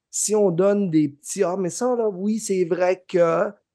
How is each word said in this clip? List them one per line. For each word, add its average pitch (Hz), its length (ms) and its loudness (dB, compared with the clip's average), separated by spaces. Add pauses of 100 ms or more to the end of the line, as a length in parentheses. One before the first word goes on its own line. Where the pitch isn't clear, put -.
(100)
si - 240 -4
on 208 160 4
donne 196 400 2
des 156 180 2
petits, « - 360 -6
Ah, 175 120 -2
mais 185 140 -4
ça, 247 260 -4
là, 226 120 -2
oui, 208 320 -2
c'est 190 240 -2
vrai 180 420 0
que, », 170 440 2 (240)